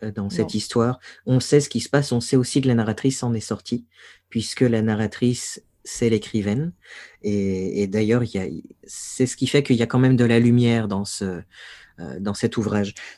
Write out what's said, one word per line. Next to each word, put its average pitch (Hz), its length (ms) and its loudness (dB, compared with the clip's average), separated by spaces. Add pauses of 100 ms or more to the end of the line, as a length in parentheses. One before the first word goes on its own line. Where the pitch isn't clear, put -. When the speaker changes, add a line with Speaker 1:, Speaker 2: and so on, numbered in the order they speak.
Speaker 1:
euh, 107 80 -6
dans 101 180 -6
cette 104 240 -2
Speaker 2:
Non. - 20 -2
Speaker 1:
histoire. 117 440 0 (260)
On 127 140 2
sait 147 220 4
ce 143 80 -6
qui - 100 -4
se - 80 -4
passe, 143 240 0
on 120 80 2
sait 120 160 0
aussi 127 240 2
que 131 80 2
la 123 80 4
narratrice 113 480 0
en 117 100 -2
est 113 60 -2
sortie, 117 460 -6 (420)
puisque - 340 -6
la 117 200 4
narratrice, 110 840 -2 (220)
c'est - 240 -2
l'écrivaine. 113 640 0 (480)
Et, 98 600 -2
et 98 40 0
d'ailleurs, 110 380 0
il 117 100 -8
y 98 40 -2
a, 92 60 -4 (380)
c'est - 420 -4
ce - 120 -4
qui 135 100 -2
fait 143 160 2
qu'il 131 140 2
y 117 60 0
a 113 40 0
quand 127 120 0
même 131 180 6
de 120 80 4
la 117 140 4
lumière 117 500 4
dans 101 160 -2
ce, 92 360 -6 (580)
euh, 78 200 -10
dans 101 140 -4
cet - 240 -2
ouvrage. 104 360 0 (240)